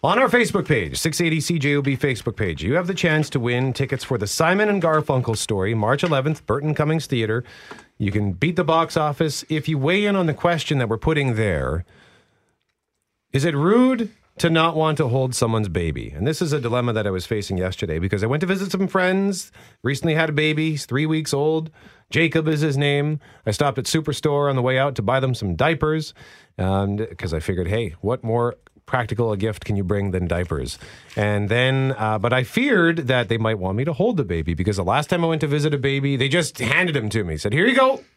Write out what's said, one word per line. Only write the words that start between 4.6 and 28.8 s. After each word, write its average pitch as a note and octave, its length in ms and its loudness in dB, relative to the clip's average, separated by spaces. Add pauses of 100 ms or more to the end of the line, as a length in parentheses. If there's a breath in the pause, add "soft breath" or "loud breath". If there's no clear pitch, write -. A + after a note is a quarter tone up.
and G3+ 120 2
Garfunkel D3 560 0
story, G#2 380 -2
March A2+ 300 2
eleventh, D3 420 0
Burton C#3+ 260 0
Cummings D3+ 340 0
Theater. A2+ 360 -2 (560 loud breath)
You F#2+ 140 -2
can G#2 200 0
beat D3 220 0
the F3+ 80 0
box D#3+ 340 2
office D3+ 520 -2
if D#3 200 -2
you D#3+ 80 0
weigh E3+ 300 0
in G3+ 80 2
on F#3 120 0
the D3+ 80 0
question D#3+ 440 0
that A#2+ 100 0
we're A2+ 100 -2
putting C#3+ 360 0
there. E2+ 500 0 (1500 soft breath)
Is C#3 120 2
it C#3 120 2
rude A3+ 560 4 (260)
to E3+ 100 2
not E3 280 4
want D#3 220 2
to C#3+ 100 2
hold B2+ 260 0
someone's A2+ 340 2
baby? D#2 420 -2
And D2+ 140 -6
this D3+ 160 -2
is D#3 120 0
a D3+ 80 0
dilemma A#2+ 320 0
that G#2+ 160 0
I - 20 -2
was F#2 160 -4
facing G2 320 -4
yesterday F2+ 400 -4
because F#2+ 240 -2
I A2 60 0
went D3+ 140 0
to F#3+ 40 -2
visit F#3+ 240 -2
some F#3+ 160 0
friends, F#3+ 640 0 (320 loud breath)
recently C#3+ 320 0
had D#3+ 140 2
a D#3 40 -2
baby, D#3 380 0
he's D3+ 160 -6
three D3 200 -2
weeks D#3 280 -2
old. D#3 380 0 (360 loud breath)
Jacob D#3+ 380 0
is D#3 140 2
his D3 180 0
name. C#3+ 400 0 (260 loud breath)
I A2 60 0
stopped C3+ 280 0
at B2+ 80 -6
Superstore D3 600 0
on C#3 60 2
the B2+ 80 0
way C3 160 2
out C#3 160 2
to A#2 80 -4
buy A#2+ 160 2
them C3 160 0
some F#2 220 -4
diapers, D#3 580 0 (420 loud breath)
um, G2 480 0 (140)
'cause E2 160 -4
I D#2 60 -2
figured, F2+ 260 -2
hey, G2+ 340 -2
what A#2 220 -2
more A#2+ 320 0 (320)